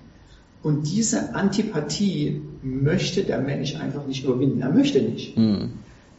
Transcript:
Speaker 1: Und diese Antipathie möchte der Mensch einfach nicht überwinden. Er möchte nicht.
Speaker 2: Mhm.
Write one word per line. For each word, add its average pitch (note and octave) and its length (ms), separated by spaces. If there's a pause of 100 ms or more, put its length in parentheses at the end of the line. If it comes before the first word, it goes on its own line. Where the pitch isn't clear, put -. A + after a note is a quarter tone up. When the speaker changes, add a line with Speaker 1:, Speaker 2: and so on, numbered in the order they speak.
(640)
Speaker 1:
Und D3+ 280
diese - 420
Antipathie D#3+ 1080 (200)
möchte C#3 640
der - 160
Mensch C#3+ 380
einfach C3+ 280
nicht C3+ 200
überwinden. C3 360
Er - 80
möchte F#3+ 320
nicht. - 360
Speaker 2:
Mhm. A2 340 (480)